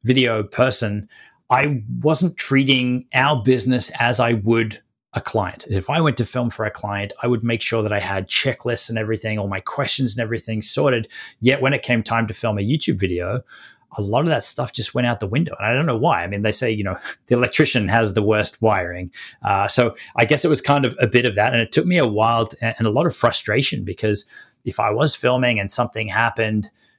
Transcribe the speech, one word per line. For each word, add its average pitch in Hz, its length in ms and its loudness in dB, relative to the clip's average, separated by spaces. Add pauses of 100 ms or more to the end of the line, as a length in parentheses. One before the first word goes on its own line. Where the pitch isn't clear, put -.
video 120 400 2
person, 104 640 0 (420)
I 135 320 2 (180)
wasn't 160 360 2
treating 131 800 2
our 135 280 2
business 127 480 2 (100)
as 120 200 2
I 117 140 2
would 110 460 0 (340)
a - 60 -4
client. - 480 -4
If 92 200 -2
I 151 120 0
went 151 180 2
to 117 60 0
film 123 260 -2
for 110 160 -4
a 104 40 -2
client, 101 520 -6
I 120 40 -4
would 120 160 0
make 117 200 -2
sure 113 200 0
that 107 100 -2
I 104 60 0
had 98 300 -4
checklists - 600 -2
and 113 80 -4
everything, 107 400 -4
all 101 100 -4
my 95 120 -4
questions 127 540 -2
and 120 80 -2
everything 110 380 -4
sorted. 131 480 0 (320)
Yet 131 220 4
when 135 100 2
it 135 100 -2
came 117 200 0
time 113 240 0
to 104 80 -6
film 107 240 -4
a 101 40 -2
YouTube 110 380 0
video, 92 420 -2 (540)
a 107 60 -4
lot 104 180 0
of 160 60 0
that 151 180 0
stuff - 300 -6
just - 200 -4
went 123 120 0
out 120 120 -2
the 104 80 -4
window. 147 320 -2
And 101 80 -4
I 113 60 2
don't 143 140 0
know 123 100 0
why. 110 260 0
I 87 40 -6
mean, 101 160 -4
they 107 100 2
say, 120 180 -2
you 104 140 -2
know, 92 140 -4 (140)
<laughs> - 160 -20
the 120 60 -2
electrician 123 540 0
has 110 240 2
the 104 100 0
worst 107 380 0
wiring. 90 500 0 (320)
Uh, 101 240 0
so 120 280 2 (220)
I 120 100 4
guess - 180 2
it 175 40 2
was 151 120 2
kind 143 240 2
of 117 160 -2
a 131 60 4
bit 120 180 4
of 110 120 0
that. 113 180 2
And 117 80 2
it 107 100 -4
took 170 140 2
me 180 100 2
a 147 100 4
while 113 400 2
to, - 320 -6
and 113 80 0
a 107 40 2
lot 135 160 2
of - 100 -2
frustration, 117 680 0
because 101 420 -2 (400)
if - 120 -4
I 107 120 2
was 135 260 2
filming 123 420 2
and 98 140 -4
something 113 340 -2
happened, 110 640 0 (280)